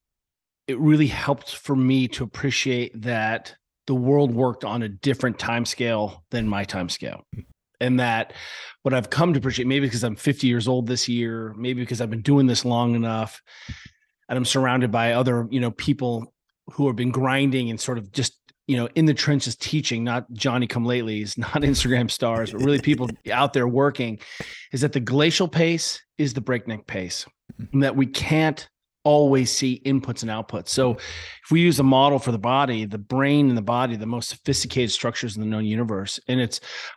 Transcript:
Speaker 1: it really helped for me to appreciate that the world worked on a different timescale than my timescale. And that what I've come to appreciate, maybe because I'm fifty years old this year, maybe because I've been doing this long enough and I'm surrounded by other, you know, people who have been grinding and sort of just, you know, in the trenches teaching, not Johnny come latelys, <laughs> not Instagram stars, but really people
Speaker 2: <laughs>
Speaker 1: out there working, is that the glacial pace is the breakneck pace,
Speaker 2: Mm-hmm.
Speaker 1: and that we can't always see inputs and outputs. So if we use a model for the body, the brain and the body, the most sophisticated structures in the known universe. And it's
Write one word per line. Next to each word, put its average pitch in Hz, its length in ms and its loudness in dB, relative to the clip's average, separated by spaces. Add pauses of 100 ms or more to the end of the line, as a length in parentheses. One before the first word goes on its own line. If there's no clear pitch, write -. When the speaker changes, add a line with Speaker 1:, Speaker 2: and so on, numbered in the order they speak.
(680)
Speaker 1:
it 127 120 -4
really 151 280 6
helped 123 500 -4
for - 180 -4
me 131 340 2
to - 160 -8
appreciate 123 760 -4
that 113 540 -4 (320)
the 135 80 0
world 131 400 4
worked 123 320 -2
on 117 160 -4
a 107 80 -4
different 120 480 -2
timescale 117 800 -2 (120)
than 117 160 -2
my 101 200 -2
timescale. - 560 -8 (580)
And 127 200 2
that 117 340 -2 (480)
what 131 100 0
I've 123 160 0
come 170 240 2
to 143 60 2
appreciate, 123 280 -2
maybe 139 200 2
because 117 160 -4
I'm 110 140 -2
fifty 139 320 0
years 117 180 2
old 127 220 0
this 123 200 -2
year, 113 480 -4
maybe 123 240 -4
because 120 200 -6
I've 113 100 -4
been 113 120 -6
doing 143 240 6
this 120 180 2
long 120 320 2
enough 113 440 -4 (880)
and 123 80 -4
I'm 127 80 0
surrounded 127 460 2
by 117 220 2
other, 120 360 2
you 127 120 -2
know, 120 100 0
people 120 640 -4 (380)
who 143 160 0
have 117 80 -2
been 123 160 -2
grinding 131 580 2
and 110 100 -6
sort 127 160 -4
of 98 140 -10
just, - 260 -4 (300)
you 135 100 0
know, 120 200 0
in 160 80 4
the 151 100 6
trenches 135 400 0
teaching, 127 480 -4
not 120 300 -4
Johnny 123 340 0
come 117 180 -2
latelys, 110 540 -4
<laughs> - 0 -
not 147 240 -2
Instagram 123 480 2
stars, 113 400 -2
but 107 120 -6
really 143 180 4
people 127 280 2 (120)
Speaker 2:
<laughs> - 120 -8
Speaker 1:
out 135 200 2
there 123 160 2
working, 123 500 0 (540)
is 127 80 -4
that 143 120 2
the 139 80 0
glacial 147 460 2
pace 165 560 0 (160)
is 139 160 0
the 131 60 -4
breakneck 113 460 -4
pace, 92 400 -8 (320)
Speaker 2:
Mm-hmm. 107 140 -12
Speaker 1:
and 139 100 4
that 131 140 0
we 135 80 4
can't 156 640 0 (360)
always 139 460 6
see 127 360 -2
inputs 135 340 0
and 113 100 -6
outputs. 110 380 -8
So 131 220 4
if - 600 -8
we 165 120 6
use 156 180 6
a - 20 4
model 135 360 6
for 123 120 -4
the 117 80 0
body, 120 460 0
the 104 140 -8
brain 139 500 2
and 123 80 4
the 110 60 0
body, 120 340 0
the 107 80 -8
most 117 240 -6
sophisticated 123 640 -2
structures 117 440 -4
in 107 60 -8
the 107 80 -4
known 110 160 -2
universe. 107 640 -4
And 127 140 0
it's - 180 -4 (360)